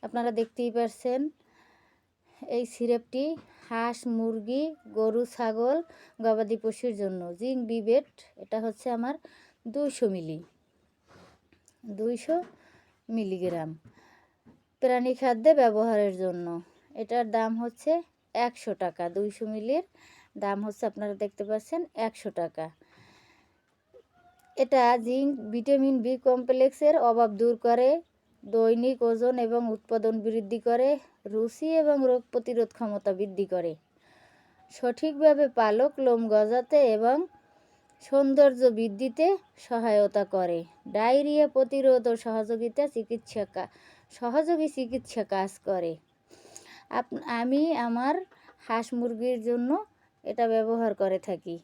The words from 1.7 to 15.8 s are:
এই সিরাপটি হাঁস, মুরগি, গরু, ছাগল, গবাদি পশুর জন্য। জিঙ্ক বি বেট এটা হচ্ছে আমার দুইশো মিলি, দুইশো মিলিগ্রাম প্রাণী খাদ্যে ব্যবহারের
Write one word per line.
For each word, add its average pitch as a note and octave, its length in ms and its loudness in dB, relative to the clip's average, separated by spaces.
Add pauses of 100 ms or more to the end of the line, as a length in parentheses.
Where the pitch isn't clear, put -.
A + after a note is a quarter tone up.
এই A#3+ 240 -4
সিরাপটি A#3+ 680 -4 (340)
হাঁস, A#3 380 -6
মুরগি, A3+ 680 -4 (180)
গরু, A3 320 0
ছাগল, A#3+ 520 -2 (440)
গবাদি A3 360 0
পশুর A3 380 -6
জন্য। F#3 400 -6
জিঙ্ক B3 320 -6
বি A3+ 140 -4
বেট A#3+ 280 0 (280)
এটা G#3 220 -8
হচ্ছে A3 300 -8
আমার A#3+ 260 -4 (500)
দুইশো C4+ 440 -4
মিলি, E3 340 -8 (1400)
দুইশো A#3 600 -4 (680)
মিলিগ্রাম F#3 600 -4 (1120)
প্রাণী B3+ 320 2
খাদ্যে B3 400 4
ব্যবহারের G#3+ 640 4